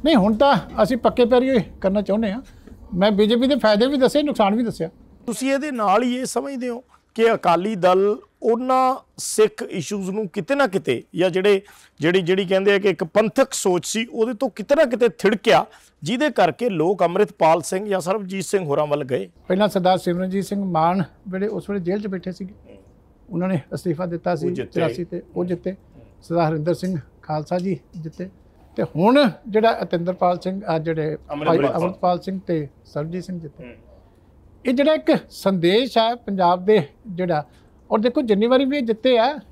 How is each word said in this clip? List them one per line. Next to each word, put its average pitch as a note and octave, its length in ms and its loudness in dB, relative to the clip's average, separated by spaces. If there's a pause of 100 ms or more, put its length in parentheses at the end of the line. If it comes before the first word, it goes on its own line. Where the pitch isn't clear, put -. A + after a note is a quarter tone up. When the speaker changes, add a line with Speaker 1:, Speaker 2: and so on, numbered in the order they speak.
Speaker 1:
ਨਹੀਂ, D#4 100 4
ਹੁਣ G#3 200 4
ਤਾਂ C#4 200 4 (280)
ਅਸੀਂ A#3+ 140 0
ਪੱਕੇ A#3+ 280 2
ਪੈਰੀ B3 240 4
ਹੋਏ A#3 140 2 (180)
ਕਰਨਾ G3 200 0
ਚਾਹੁੰਦੇ G3+ 300 -2
ਹਾਂ। B3 100 -8 (520)
ਮੈਂ G3 180 2
ਬੀਜੇਪੀ A3 360 2
ਦੇ C#4+ 80 2
ਫਾਇਦੇ G#3+ 320 4
ਵੀ C#4+ 100 0
ਦੱਸੇ, C4+ 260 2
ਨੁਕਸਾਨ G#3+ 320 2
ਵੀ A#3+ 80 -2
ਦੱਸਿਆ। F3+ 260 -6 (380)
Speaker 2:
ਤੁਸੀਂ B3+ 240 -4
ਇਹਦੇ C#4 200 -2
ਨਾਲ A3 320 2
ਹੀ B3 120 -2
ਇਹ B3+ 100 -6
ਸਮਝਦੇ B3+ 440 -6
ਹੋ A#3+ 140 -10 (320)
ਕਿ A3+ 180 4
ਅਕਾਲੀ F#3 420 0
ਦਲ F#3 420 2 (260)
ਉਹਨਾਂ B3+ 520 2 (220)
ਸਿੱਖ - 460 0
ਇਸ਼ੂਜ਼ F#3+ 460 -6
ਨੂੰ G3+ 180 -6
ਕਿਤੇ G3+ 280 -4
ਨਾ C#4 120 2
ਕਿਤੇ, F3 360 -4 (120)
ਜਾਂ F3+ 140 0
ਜਿਹੜੇ, F#3+ 320 2 (380)
ਜਿਹੜੀ, F3 220 2
ਜਿਹੜੀ F#3 240 0
ਕਹਿੰਦੇ G3 280 2
ਆ G3 60 2
ਕਿ G3 100 0
ਇੱਕ F3+ 140 -2
ਪੰਥਕ A3 500 0
ਸੋਚ F3+ 320 -2
ਸੀ, A3+ 200 -4
ਉਹਦੇ A#3 280 -2
ਤੋਂ A3+ 160 -2
ਕਿਤੇ A3 260 -2
ਨਾ D#4+ 100 4
ਕਿਤੇ A#3 240 0
ਥਿੜਕਿਆ, G3 560 2 (380)
ਜਿਹਦੇ B3 260 0
ਕਰਕੇ - 400 0
ਲੋਕ F3+ 340 0
ਅੰਮ੍ਰਿਤਪਾਲ E3+ 580 2
ਸਿੰਘ F#3+ 260 -6
ਜਾਂ F#3+ 120 0
ਸਰਬਜੀਤ F#3+ 460 -4
ਸਿੰਘ F#3+ 200 -2
ਹੋਰਾਂ D3 220 0
ਵੱਲ D3 160 -2
ਗਏ? C3+ 260 -4 (180)
Speaker 1:
ਪਹਿਲਾਂ G3 200 2
ਸਰਦਾਰ F#3 300 2
ਸਿਮਰਨਜੀਤ F#3 480 -2
ਸਿੰਘ G3+ 200 -6
ਮਾਨ F3 380 0 (260)
ਵੇਲੇ, F#3+ 180 -4
ਉਸ G3+ 220 -6
ਵੇਲੇ G3+ 120 -4
ਜੇਲ੍ਹ F#3 200 -4
'ਚ G#3+ 60 -8
ਬੈਠੇ F#3 240 -8
ਸੀਗੇ, F3 460 -16 (520)
ਉਹਨਾਂ F3+ 200 -4
ਨੇ F3+ 100 0 (140)
ਅਸਤੀਫਾ E3+ 320 -4
ਦਿੱਤਾ E3+ 300 -4
ਸੀ D#3+ 120 -4
Speaker 2:
ਉਹ F3+ 40 0
ਜਿੱਤੇ। F#3 200 -6
Speaker 1:
ਚੁਰਾਸੀ E3+ 320 -4
ਤੇ, F3 180 -10 (140)
ਉਹ F3+ 100 -2
ਜਿੱਤੇ। F3+ 300 -6 (460)
ਸਰਦਾਰ E3 300 0
ਹਰਿੰਦਰ D#3+ 220 -2
ਸਿੰਘ F#3 240 -4 (240)
ਖਾਲਸਾ D#3 380 -6
ਜੀ F3+ 200 -4 (160)
ਜਿੱਤੇ। E3 340 -12 (480)
ਤੇ G#3 60 -2 (120)
ਹੁਣ G#3+ 240 4 (280)
ਜਿਹੜਾ A3 340 2
ਅਤਿੰਦਰਪਾਲ F3+ 580 -2
ਸਿੰਘ, F#3+ 280 -6
ਆ E3 120 -2
ਜਿਹੜੇ D#3 380 -4 (140)
Speaker 2:
ਅੰਮ੍ਰਿਤਪਾਲ। D3+ 260 0
Speaker 1:
ਭਾਈ D3 160 0
ਅੰਮ੍ਰਿਤਪਾਲ F3+ 480 -2
ਸਿੰਘ F#3+ 260 -8
ਤੇ D#3 200 -4 (180)
ਸਰਬਜੀਤ E3 380 -8
ਸਿੰਘ F3 160 -10
ਜਿੱਤੇ। C#3 240 -18
Speaker 2:
ਹੂੰ। A#2+ 100 -20 (920)
Speaker 1:
ਇਹ B3+ 80 0
ਜਿਹੜਾ C#4+ 200 2
ਇੱਕ D#4 180 0 (180)
ਸੰਦੇਸ਼ G3 680 0
ਹੈ A3+ 180 2
ਪੰਜਾਬ F#3 500 0
ਦੇ G#3+ 160 4 (260)
ਜਿਹੜਾ, E3+ 360 -2 (460)
ਔਰ A3 100 2
ਦੇਖੋ B3 220 0
ਜਿੰਨੀ A3 260 2
ਵਾਰੀ C4 180 4
ਵੀ C#4 120 -2
ਇਹ C#4+ 40 -2
ਜਿੱਤੇ A3+ 360 2
ਆ A3+ 100 4 (240)